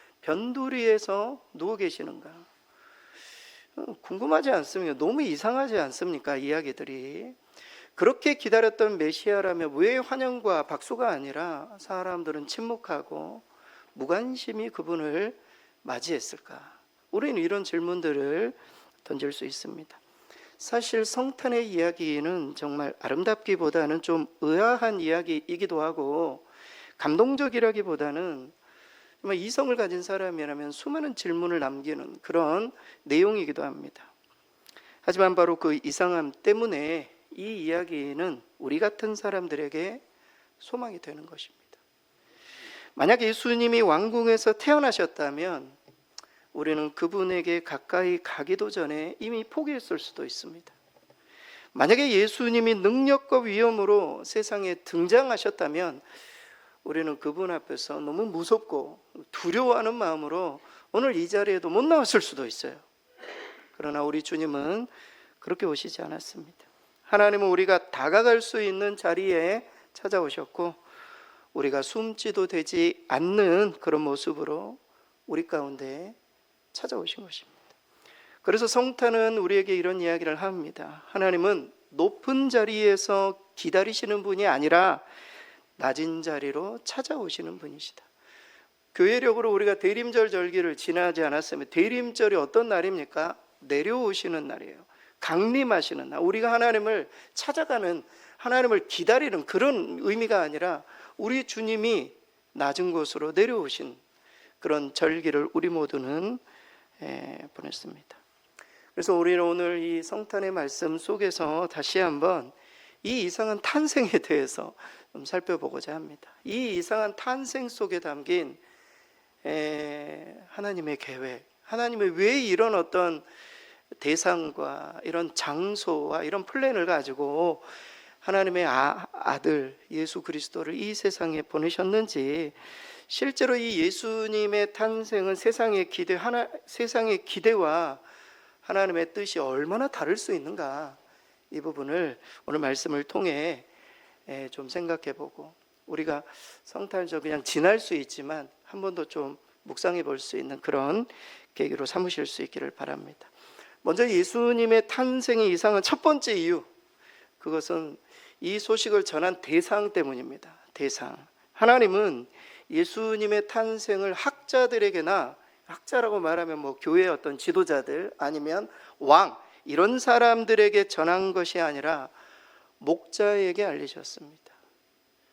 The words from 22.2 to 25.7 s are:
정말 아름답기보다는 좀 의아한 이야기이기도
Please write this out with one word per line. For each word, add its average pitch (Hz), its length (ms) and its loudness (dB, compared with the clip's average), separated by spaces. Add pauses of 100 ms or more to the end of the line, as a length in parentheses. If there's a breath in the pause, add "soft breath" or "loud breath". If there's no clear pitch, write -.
정말 147 420 -6
아름답기보다는 165 1040 0
좀 165 240 0 (140)
의아한 214 600 2
이야기이기도 165 800 -2